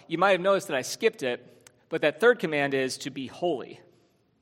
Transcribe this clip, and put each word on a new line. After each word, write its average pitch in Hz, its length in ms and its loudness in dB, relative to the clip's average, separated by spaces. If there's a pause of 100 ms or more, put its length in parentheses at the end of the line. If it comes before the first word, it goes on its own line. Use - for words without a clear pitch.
you 165 100 -4
might 196 140 4
have 180 80 2
noticed 190 260 2
that 151 100 -2
I 127 60 0
skipped - 400 -2
it, 123 240 -4 (420)
but 160 140 -4
that 151 180 2
third 240 180 6
command 143 340 0
is 131 260 0
to 147 120 -10
be 131 160 -10
holy. 143 540 -6 (600)